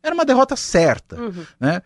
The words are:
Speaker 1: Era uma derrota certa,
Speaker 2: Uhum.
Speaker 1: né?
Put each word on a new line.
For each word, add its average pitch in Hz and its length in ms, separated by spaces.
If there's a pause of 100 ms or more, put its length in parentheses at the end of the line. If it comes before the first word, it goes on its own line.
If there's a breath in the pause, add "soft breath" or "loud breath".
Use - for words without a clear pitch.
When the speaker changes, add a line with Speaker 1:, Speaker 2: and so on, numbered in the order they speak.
Speaker 1:
Era 311 100
uma 339 100
derrota 262 320
certa, - 640
Speaker 2:
Uhum. 160 240 (160)
Speaker 1:
né? 160 260